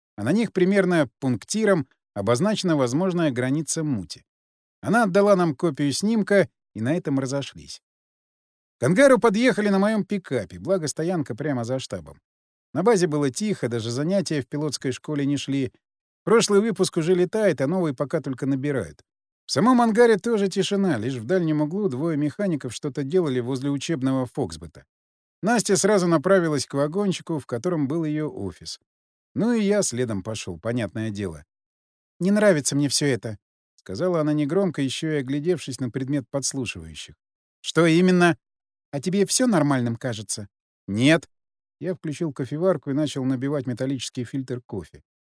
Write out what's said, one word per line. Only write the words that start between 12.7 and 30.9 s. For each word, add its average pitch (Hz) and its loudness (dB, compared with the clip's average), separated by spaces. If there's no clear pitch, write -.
На 165 -2
базе 190 4
было 147 0
тихо, 190 -4
даже 117 -4
занятия 151 -2
в - -8
пилотской 147 -6
школе 143 -6
не 143 0
шли. 135 -4
Прошлый 202 4
выпуск 202 0
уже 170 2
летает, 180 2
а 135 0
новый 165 0
пока 131 -2
только 135 -6
набирают. 135 -2
В - -10
самом 240 4
ангаре 226 6
тоже 208 0
тишина, 190 0
лишь 120 -4
в 110 -8
дальнем 156 2
углу 180 -2
двое 147 -2
механиков 147 -2
что-то 147 -6
делали 143 0
возле 131 -4
учебного 135 -2
Фоксбета. 85 -8
Настя 208 2
сразу 190 2
направилась 165 2
к - -14
вагончику, 160 -2
в 123 -12
котором 147 -2
был 160 -2
ее 151 -4
офис. - -10
Ну 220 0
и 226 2
я 202 2
следом 110 -4
пошел, 95 -8
понятное 110 -4